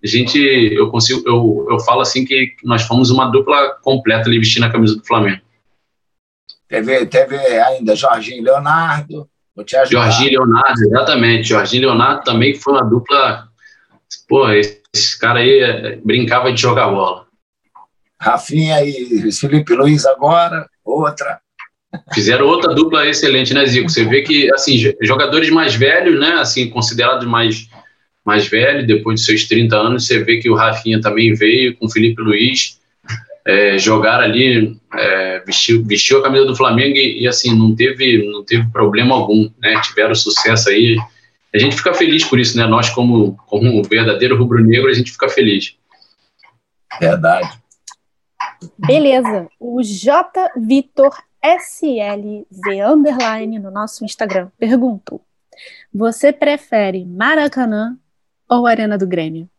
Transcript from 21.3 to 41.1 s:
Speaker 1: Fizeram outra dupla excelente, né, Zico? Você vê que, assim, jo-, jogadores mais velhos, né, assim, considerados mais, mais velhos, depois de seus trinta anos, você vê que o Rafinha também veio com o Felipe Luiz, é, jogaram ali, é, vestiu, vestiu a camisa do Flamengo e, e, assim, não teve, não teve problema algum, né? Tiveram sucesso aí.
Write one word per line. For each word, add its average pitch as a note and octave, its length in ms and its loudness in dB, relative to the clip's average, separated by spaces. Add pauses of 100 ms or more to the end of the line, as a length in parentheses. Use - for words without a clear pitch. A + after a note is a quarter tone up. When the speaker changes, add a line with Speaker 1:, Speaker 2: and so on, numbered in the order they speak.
Speaker 1:
Fizeram A#2+ 320 0
outra E3 300 2
dupla D#3 320 2
excelente, C3 440 0
né, C#3 140 2
Zico? B2 240 0
Você A2+ 160 0
vê C3 160 2
que, C#3 320 2
assim, C3+ 240 0
jo-, B2 240 0
jogadores C#3+ 480 0
mais D#3+ 240 2
velhos, C#3+ 460 2
né, D#3+ 140 0
assim, B2+ 360 -2
considerados A#2+ 580 -2
mais, A#2 400 -2 (560)
mais G#2 240 0
velhos, B2+ 380 0
depois A2 340 0
de - 60 -4
seus A2 220 0
trinta A#2 280 2
anos, A#2 300 0
você A2+ 180 -2
vê A#2 140 0
que A#2+ 120 -4
o A2 40 4
Rafinha A2 480 0
também G#2+ 320 0
veio A#2+ 420 0
com A2+ 120 -8
o - 20 -4
Felipe A2+ 320 0
Luiz, A2+ 580 -2 (640)
é, G2 360 2
jogaram A2 440 2
ali, A2+ 540 0 (160)
é, F#2+ 460 -4
vestiu, A2+ 440 0
vestiu A2 360 2
a - 20 2
camisa C3+ 240 2
do B2+ 100 -2
Flamengo C3 400 2
e, A#2+ 280 -2
e, B2 40 0
assim, A#2+ 300 0
não A2 180 4
teve, B2 560 0
não G#2 120 -12
teve A2+ 280 -2
problema A2+ 440 0
algum, G#2+ 340 2 (100)
né? E3 220 -2
Tiveram - 320 -2
sucesso A2+ 560 0
aí. A2+ 260 2 (560)